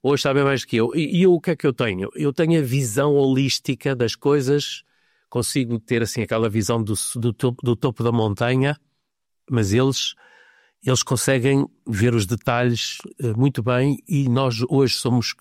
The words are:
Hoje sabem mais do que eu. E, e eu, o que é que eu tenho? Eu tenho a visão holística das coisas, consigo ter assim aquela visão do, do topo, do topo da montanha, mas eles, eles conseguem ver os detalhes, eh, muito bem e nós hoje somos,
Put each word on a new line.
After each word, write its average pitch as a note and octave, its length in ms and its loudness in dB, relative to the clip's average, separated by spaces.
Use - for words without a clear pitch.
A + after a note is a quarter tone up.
Hoje C#3 220 0
sabem C#3 220 2
mais C3+ 160 0
do - 80 -14
que B2 80 -2
eu. A2+ 180 0
E, D#3+ 240 0
e F3+ 60 4
eu, F3+ 100 6
o E3 60 0
que - 100 -4
é D#3 60 0
que - 100 -4
eu C3+ 60 2
tenho? G2+ 420 -4
Eu C#3+ 180 -2
tenho E3 260 2
a D3+ 40 2
visão C3+ 520 0
holística C3+ 800 0
das A#2+ 180 -2
coisas, C#3+ 720 0
consigo A#2+ 520 -2
ter A#2 220 -2
assim A2+ 200 -4
aquela A2+ 260 0
visão A2+ 340 0
do, G#2+ 120 -2
do A#2 160 -2
topo, B2 320 -4
do A#2+ 100 2
topo A#2 300 -4
da A#2 80 2
montanha, A#2+ 680 0
mas G#2+ 220 0
eles, C3 420 0
eles B2+ 180 0
conseguem C3+ 640 0
ver A#2 300 0
os G#2 120 2
detalhes, A#2+ 720 -2
eh, A#2+ 160 -2
muito C3 240 0
bem B2+ 380 0
e C#3+ 200 0
nós A#2+ 400 0
hoje C3+ 260 2
somos, A#2+ 460 0